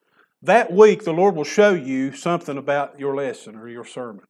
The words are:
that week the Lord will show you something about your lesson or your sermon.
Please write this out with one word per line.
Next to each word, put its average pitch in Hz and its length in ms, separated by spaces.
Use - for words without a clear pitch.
that 214 300
week 202 320
the 165 80
Lord 180 240
will 147 80
show 208 280
you 131 400
something 170 460
about 143 400
your 139 160
lesson 120 420
or 113 100
your 117 180
sermon. 117 460